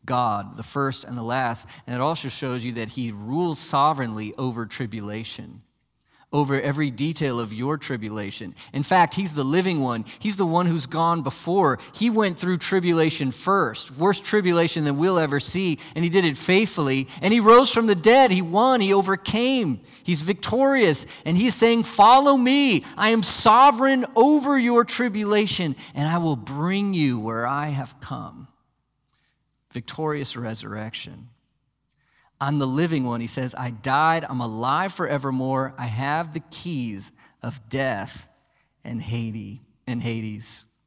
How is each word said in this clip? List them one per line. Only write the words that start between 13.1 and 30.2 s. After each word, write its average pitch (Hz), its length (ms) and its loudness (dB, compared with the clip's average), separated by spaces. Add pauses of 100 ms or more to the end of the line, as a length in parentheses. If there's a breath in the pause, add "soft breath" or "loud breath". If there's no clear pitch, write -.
first, 147 600 -2
worse 180 280 0
tribulation 170 640 0
than 143 140 0
we'll 180 200 2
ever 143 220 0
see, 180 380 -2 (160 loud breath)
and 160 100 0
he 175 60 0
did 180 160 4
it 143 100 0
faithfully, 151 720 0 (140)
and 190 100 2
he 233 80 4
rose 240 320 8
from 233 140 2
the 208 80 4
dead. 233 360 6
He 185 120 2
won, 220 400 2
he 196 100 2
overcame, 196 880 0 (220 loud breath)
he's 170 180 0
victorious, 214 840 2 (180 loud breath)
and 160 100 0
he's 214 200 2
saying, 226 300 4
"Follow 269 520 6
me. 254 480 4 (100)
I 208 140 0
am 226 140 2
sovereign 254 840 6 (100)
over 277 440 6
your 240 260 4
tribulation, 208 920 0 (180 loud breath)
and 143 120 -2
I 165 120 0
will 160 180 0
bring 165 560 -4
you 143 260 0
where 113 280 -4
I 143 220 -4
have 135 320 -8
come." 123 480 -14 (1200)
Victorious 147 680 -6